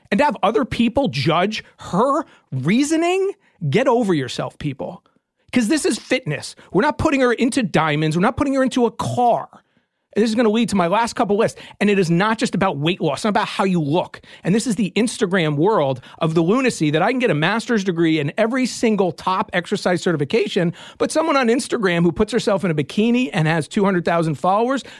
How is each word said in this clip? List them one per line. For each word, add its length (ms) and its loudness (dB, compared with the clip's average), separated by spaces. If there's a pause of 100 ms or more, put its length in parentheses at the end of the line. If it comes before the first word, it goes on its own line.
(100)
And 80 2
to 60 4
have 180 0
other 240 2
people 420 0
judge 560 -2 (140)
her 460 0 (280)
reasoning, 800 0 (380)
get 180 0
over 240 2
yourself, 460 -6
people. 460 -10 (480)
'Cause 160 2
this 180 0
is 120 -2
fitness. 560 -4 (160)
We're 120 2
not 160 0
putting 220 2
her 120 4
into 300 0
diamonds. 520 0
We're 80 0
not 140 2
putting 180 0
her 80 2
into 220 0
a 60 2
car. 580 0 (680)
And 60 4
this 80 0
is 60 -4
gonna 120 4
lead 200 2
to 80 -2
my 100 4
last 280 0
couple 220 0
lists. 240 0 (200)
And 100 2
it 80 2
is 100 2
not 300 2
just 160 -2
about 240 0
weight 220 -2
loss. 180 -2
It's 60 -4
not 60 0
about 180 0
how 160 -2
you 160 2
look. 400 -2 (240)
And 100 2
this 100 0
is 120 -2
the 180 -2
Instagram 640 0
world 440 2 (200)
of 140 0
the 60 4
lunacy 500 2
that 120 2
I 80 2
can 80 -2
get 140 2
a 20 0
master's 480 0
degree 380 0
in 180 -4
every 260 0
single 460 0
top 420 -4
exercise 500 -2
certification, 680 0 (260)
but 120 0
someone 260 2
on 120 2
Instagram 560 0
who 80 2
puts 200 -2
herself 320 0
in 60 0
a 60 -2
bikini 560 0
and 160 0
has 180 0
two 180 -2
hundred 200 0
thousand 320 0
followers, 480 0 (160)